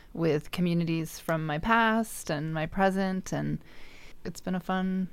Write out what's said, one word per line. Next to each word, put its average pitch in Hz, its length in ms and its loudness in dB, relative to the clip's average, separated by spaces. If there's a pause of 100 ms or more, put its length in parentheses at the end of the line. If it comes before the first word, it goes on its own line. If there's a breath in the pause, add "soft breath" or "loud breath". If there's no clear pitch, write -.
(140 soft breath)
with 165 380 0
communities 170 680 0
from 160 260 0
my 151 140 -2
past 226 720 2
and 156 220 -2
my 156 120 0
present, 190 680 2
and 147 260 0 (640 soft breath)
it's - 180 -8
been 185 140 -2
a 185 40 -2
fun 185 540 0